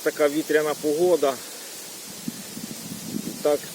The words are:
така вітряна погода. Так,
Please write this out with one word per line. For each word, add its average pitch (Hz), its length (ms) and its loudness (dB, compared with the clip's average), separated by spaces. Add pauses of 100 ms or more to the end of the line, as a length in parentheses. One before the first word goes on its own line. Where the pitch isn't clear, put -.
така 151 260 4
вітряна 151 520 2
погода. 151 520 6 (2000)
Так, 147 180 4 (160)